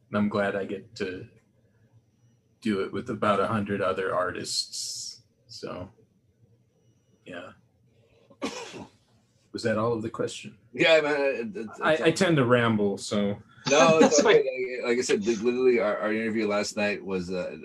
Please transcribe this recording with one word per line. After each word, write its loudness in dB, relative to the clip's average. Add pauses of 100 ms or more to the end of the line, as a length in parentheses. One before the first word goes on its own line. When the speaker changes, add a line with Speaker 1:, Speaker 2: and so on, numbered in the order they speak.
Speaker 1:
And -2
I'm 2
glad 0
I -4
get -10
to -8 (1300)
do 0
it -6
with -8
about 0
a 2
hundred -2
other -2
artists. -6 (260)
So, -12 (1400)
yeah. -16 (920)
<coughs> -6 (1000)
Was -10
that 0
all 0
of -4
the -6
question? -8 (160)
Speaker 2:
Yeah, 6
man, 0
it, 0
it, -6
it's -12
Speaker 1:
I, 2
I -2 (100)
Speaker 2:
all 6
Speaker 1:
tend 2
to 4
ramble, 4
so. -2 (320)
Speaker 2:
No, 6
it's 8
Speaker 3:
<laughs> -
That's 6
Speaker 2:
okay. 6
Speaker 3:
fine. -6
Speaker 2:
Like, -4
like 2
I -2
said, 0
like, 0
literally, 2
our, 0
our -2
interview -2
last -2
night -2
was, -4
uh, -6